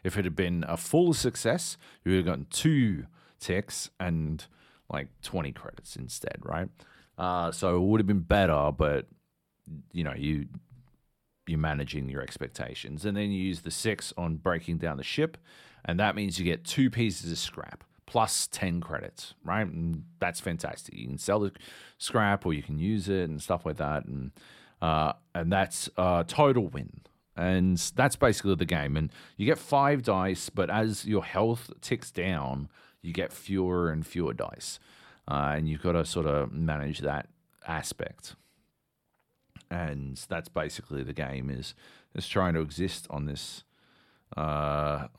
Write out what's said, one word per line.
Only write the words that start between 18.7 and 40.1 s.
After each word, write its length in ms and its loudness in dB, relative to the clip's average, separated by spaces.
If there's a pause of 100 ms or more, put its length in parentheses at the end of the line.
credits, 540 -8 (100)
right? 220 0
And 380 -2 (160)
that's 200 -2
fantastic. 560 -6
You 120 -10
can 100 -6
sell 220 2
the 120 0 (460)
scrap 480 2
or 80 2
you 80 -2
can 160 -4
use 320 0
it 180 2
and 140 -6
stuff 240 -2
like 120 -2
that. 280 -2
And, 260 -6 (520)
uh, 300 4 (200)
and 180 0
that's 460 2
a 300 4
total 400 4
win. 340 -10 (340)
And 420 4 (180)
that's 200 4
basically 380 4
the 120 2
game. 300 0
And 160 0 (240)
you 120 0
get 100 4
five 460 4
dice, 480 0
but 180 0
as 360 0
your 200 0
health 460 0 (100)
ticks 300 -4
down, 580 -2 (320)
you 120 -6
get 180 -2
fewer 600 0
and 140 -2
fewer 280 -2
dice. 460 -8 (480)
Uh, 300 2
and 120 2
you've 140 -2
gotta 220 4
sort 200 -2
of 260 2
manage 480 -2
that 280 -2 (400)
aspect. 680 -8 (1300)
And 600 -6